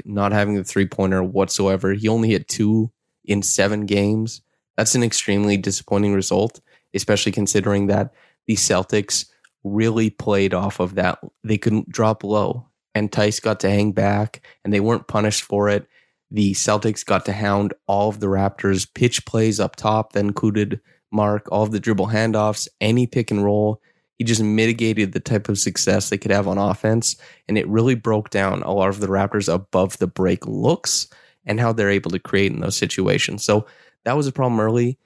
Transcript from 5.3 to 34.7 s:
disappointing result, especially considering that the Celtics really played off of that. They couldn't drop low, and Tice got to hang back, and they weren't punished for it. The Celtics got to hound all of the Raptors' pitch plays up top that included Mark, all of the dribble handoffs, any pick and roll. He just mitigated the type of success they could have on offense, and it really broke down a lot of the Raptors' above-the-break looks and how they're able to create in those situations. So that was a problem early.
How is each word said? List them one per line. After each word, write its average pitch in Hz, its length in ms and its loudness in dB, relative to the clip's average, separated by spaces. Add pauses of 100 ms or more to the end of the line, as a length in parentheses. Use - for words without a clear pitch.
disappointing 101 560 -2
result, 98 480 0 (320)
especially 101 400 0
considering 101 540 0
that 98 260 0 (340)
the 113 80 0
Celtics 98 680 0 (380)
really 110 460 0
played 98 440 0
off 92 260 -2
of 92 160 -2
that. 92 240 0 (240)
They 107 140 0
couldn't 110 320 -2
drop 110 340 0
low, 104 440 -2 (260)
and 104 180 -2
Tice 107 280 0
got 107 220 -2
to 98 80 0
hang 101 240 2
back, 101 520 -2 (180)
and 104 100 -2
they 101 80 2
weren't 113 260 -2
punished 107 340 0
for 101 280 0
it. 101 180 0 (440)
The 104 220 2
Celtics 104 520 0
got 95 200 0
to 104 60 -2
hound 101 420 0 (140)
all 101 220 0
of 104 100 -6
the 104 80 -2
Raptors' 98 640 0
pitch - 340 0
plays 110 340 0
up - 160 -2
top 107 380 -2
that 101 60 0
included 104 640 0 (300)
Mark, 104 380 0
all 101 140 0
of 107 80 0
the 107 80 -2
dribble 98 280 0
handoffs, 110 600 0 (140)
any 117 260 2
pick 117 240 -4
and 104 120 0
roll. 107 380 0 (360)
He 117 80 -4
just 113 160 2
mitigated 110 680 2
the 104 80 -6
type 104 280 -2
of 101 120 -2
success 98 500 0
they 101 80 0
could 104 140 -4
have 98 160 2
on 95 100 0
offense, 107 580 0 (320)
and 107 100 0
it - 120 0
really 117 260 2
broke 107 360 -2
down 98 320 0
a 90 100 -4
lot 98 160 2
of 98 100 -4
the 101 80 -2
Raptors' 98 440 0
above-the-break 92 920 0
looks - 640 -2 (380)
and 107 140 -2
how 117 140 2
they're 110 160 2
able 101 220 0
to 92 80 -4
create 98 320 0
in - 100 -6
those - 160 -4
situations. 98 680 -2
So 107 220 2 (400)
that 120 100 0
was 147 120 0
a 135 40 -4
problem 123 280 0
early. 120 460 0